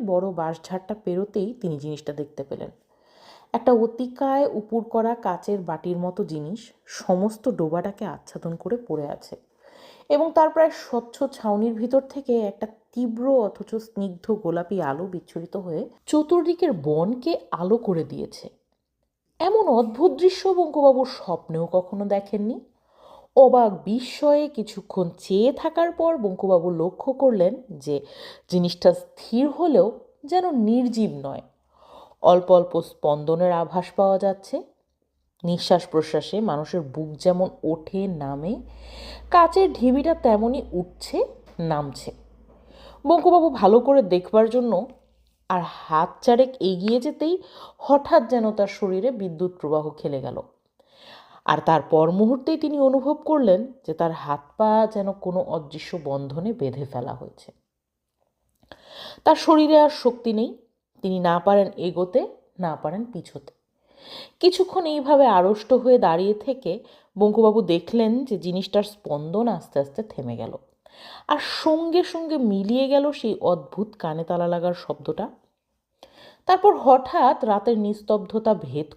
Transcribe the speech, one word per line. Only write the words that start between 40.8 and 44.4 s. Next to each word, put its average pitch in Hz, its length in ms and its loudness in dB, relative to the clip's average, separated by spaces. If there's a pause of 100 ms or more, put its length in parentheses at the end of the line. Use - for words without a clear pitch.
নামছে। 147 540 -6 (920)
বঙ্কুবাবু 339 440 6
ভালো 226 300 6
করে 269 220 6
দেখবার 196 480 2